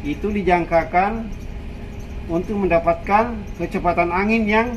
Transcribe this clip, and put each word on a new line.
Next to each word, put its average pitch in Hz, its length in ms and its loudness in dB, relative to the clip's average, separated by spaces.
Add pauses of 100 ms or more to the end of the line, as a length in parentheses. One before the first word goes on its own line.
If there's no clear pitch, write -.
itu 147 240 -2
dijangkakan 185 960 2 (1000)
untuk 185 340 0
mendapatkan 175 720 2 (240)
kecepatan 170 560 0
angin 214 320 2
yang 220 320 2